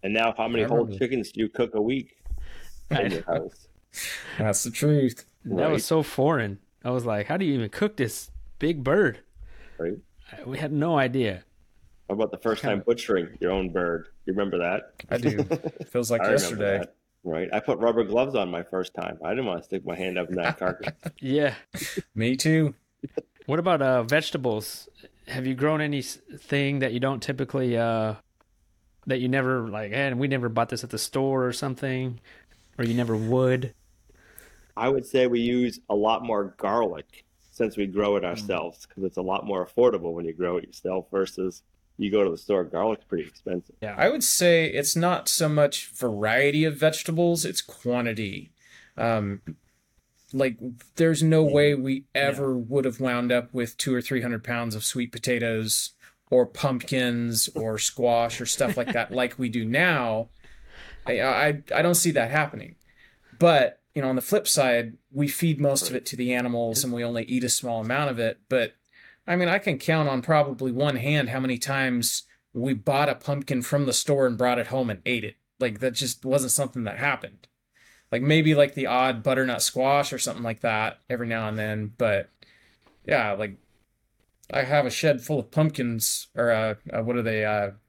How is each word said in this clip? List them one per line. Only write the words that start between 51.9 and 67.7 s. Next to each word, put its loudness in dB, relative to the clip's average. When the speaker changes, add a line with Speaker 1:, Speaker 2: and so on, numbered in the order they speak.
Speaker 3:
Yeah. 2
Speaker 2:
ever -2
would 0
have -4
wound 0
up 0
with -4
two -2
or 0
three -2
hundred -4
pounds -4
of -6
sweet -4
potatoes -2
or 6
pumpkins 0
or -2
squash 0
or -6
stuff 0
like -2
that, -2
Speaker 3:
<laughs> -
Speaker 2:
like -2
we -2
do -2
now. 2
I, 0
I, 2
I 2
don't 4
see 2
that 2
happening. -2
But, 6
you -2
know, 0
on 0
the 0
flip 0
side, 2
we 0
feed 0
most 2
of -6
Speaker 1:
Right. -2
Speaker 2:
it -6
to -8
the 0
animals 0
Speaker 3:
Yeah. -2
Speaker 2:
and -2
we -2
only -4
eat 0
a -2
small -2